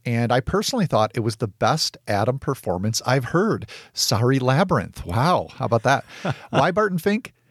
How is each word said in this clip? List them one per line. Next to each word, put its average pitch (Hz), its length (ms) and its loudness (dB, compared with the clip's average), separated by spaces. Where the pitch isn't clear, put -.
and 117 280 0
I 127 80 2
personally 214 440 0
thought 110 300 2
it 123 60 0
was 107 160 -2
the 113 100 -2
best 117 480 0
Adam 110 300 0
performance 107 680 -2
I've 127 180 2
heard. 160 460 -2
Sorry, 127 460 2
Labyrinth. 131 680 0
Wow, 113 480 0
how - 100 -8
about 113 200 0
that? 131 200 2
<laughs> - 260 -6
Why 160 220 2
Barton 190 260 0
Fink? 208 360 -2